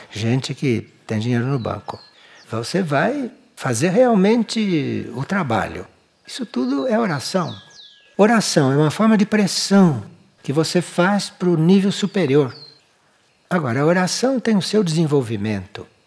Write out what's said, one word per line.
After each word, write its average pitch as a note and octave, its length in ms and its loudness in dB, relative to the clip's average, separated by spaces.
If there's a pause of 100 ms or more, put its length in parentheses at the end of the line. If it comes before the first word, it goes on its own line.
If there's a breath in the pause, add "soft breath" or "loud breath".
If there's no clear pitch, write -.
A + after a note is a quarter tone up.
gente A#2+ 460 -4
que A#2 340 -2 (160)
tem A2 140 -4
dinheiro A#2+ 260 -2
no C3+ 140 -2
banco. G2+ 400 -8 (500 loud breath)
Você A#2 320 -4
vai G3 480 -2 (260)
fazer C3 340 -2
realmente G3 1200 2
o B2+ 100 -6
trabalho. A2 640 -4 (400)
Isso - 220 -10
tudo C4 400 -4
é A3 100 0
oração. D#3+ 580 -4 (640)
Oração F#3+ 540 4
é C#3 60 2
uma D3+ 140 4
forma A3 260 2
de G3+ 80 2
pressão F#3+ 800 2 (360)
que C3 120 -6
você D#3+ 280 0
faz F#3+ 480 0
pro F3 280 0
nível F#3 340 4
superior. D3 640 0 (920)
Agora, C#3 320 -2
a D3 40 2
oração F#3 540 0
tem A3 160 0
o F#3 60 2
seu G3+ 240 0
desenvolvimento. A#2 1000 -2 (220)